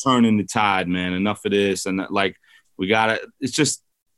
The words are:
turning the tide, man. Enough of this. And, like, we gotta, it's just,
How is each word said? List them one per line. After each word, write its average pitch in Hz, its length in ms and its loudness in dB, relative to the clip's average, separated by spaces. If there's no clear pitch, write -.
turning 117 320 4
the 101 80 0
tide, 98 420 0
man. 90 280 -2
Enough 101 320 -2
of 98 60 -2
this. 98 340 0
And, 95 240 -4
like, 98 260 -2
we 92 120 -4
gotta, 110 320 2
it's 120 140 -6
just, - 280 0